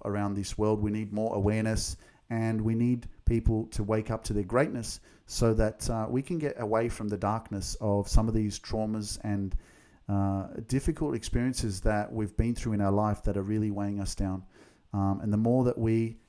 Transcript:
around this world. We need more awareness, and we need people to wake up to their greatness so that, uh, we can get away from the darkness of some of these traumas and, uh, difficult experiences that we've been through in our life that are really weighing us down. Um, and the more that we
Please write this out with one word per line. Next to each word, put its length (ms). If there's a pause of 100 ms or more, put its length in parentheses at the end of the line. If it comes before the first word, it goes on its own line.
around 320
this 220
world. 240
We 100
need 220
more 200
awareness, 640 (320)
and 320
we 140
need 320 (180)
people 420
to 160
wake 280
up 140
to 80
their 100
greatness 560 (260)
so 300
that, 340
uh, 200
we 120
can 160
get 240
away 280
from 180
the 100
darkness 640
of 260
some 200
of 80
these 240
traumas 640
and, 320 (540)
uh, 380 (200)
difficult 480
experiences 640
that 320
we've 240
been 180
through 200
in 80
our 100
life 320
that 140
are 60
really 280
weighing 300
us 120
down. 300 (480)
Um, 300
and 100
the 60
more 260
that 140
we 400 (120)